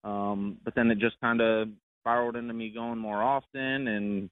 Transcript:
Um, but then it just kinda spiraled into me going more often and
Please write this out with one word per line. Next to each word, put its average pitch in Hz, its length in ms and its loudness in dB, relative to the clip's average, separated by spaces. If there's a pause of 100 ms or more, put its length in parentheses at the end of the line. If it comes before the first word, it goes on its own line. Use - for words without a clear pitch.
Um, 101 600 -2
but 117 100 -6
then 117 160 4
it 110 80 4
just 113 240 0
kinda 113 500 2 (300)
spiraled 120 340 2
into 120 180 -6
me 113 180 -6
going 117 260 -6
more 107 240 -2
often 135 640 0
and 101 440 -2